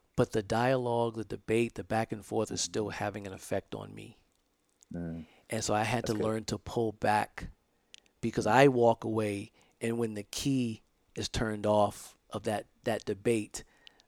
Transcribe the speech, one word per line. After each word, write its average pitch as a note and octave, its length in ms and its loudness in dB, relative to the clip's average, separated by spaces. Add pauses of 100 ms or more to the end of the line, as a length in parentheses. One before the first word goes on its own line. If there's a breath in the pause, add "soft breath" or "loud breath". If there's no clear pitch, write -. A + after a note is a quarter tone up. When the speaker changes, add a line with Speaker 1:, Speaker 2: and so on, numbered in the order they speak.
(160 soft breath)
Speaker 1:
but B2 160 2
the A2 100 2
dialogue, A#2+ 760 2
the A2 100 -6
debate, A2 500 0
the - 80 -8
back A2+ 280 -2
and G#2 140 -10
forth A2 260 -2
is - 100 -4
still A2 240 -2
Speaker 2:
Mm-hmm. G2 180 -6
Speaker 1:
having G2+ 240 -6
an F#2+ 60 -10
effect - 420 -6
on G2+ 180 -12
me. G#2 240 -16 (720)
Speaker 2:
Mm. E2 340 -8 (260 soft breath)
Speaker 1:
And A2 120 -2
so G#2 120 0
I G#2+ 80 2
had A#2 200 -2
Speaker 2:
That's - 100 -2
Speaker 1:
to G#2+ 40 -4
Speaker 2:
good. G#2+ 80 -2
Speaker 1:
learn A2 200 -2
to G#2+ 120 -4
pull A2+ 360 -2
back G#2+ 560 0 (720)
because A2+ 260 -2
Speaker 2:
Mm. G#2 40 4
Speaker 1:
I C3 180 8
walk A#2+ 340 4
away, G#2+ 480 -2 (300)
and A#2 180 -2
when A2+ 160 -2
the G2+ 80 -8
key B2 580 -2 (340)
is A2 140 -6
turned G#2+ 380 -2
off G#2 480 2 (160)
of G#2 120 -8
that, G#2+ 220 -2 (200)
that A2 200 -2
debate, G#2+ 580 -2 (440 soft breath)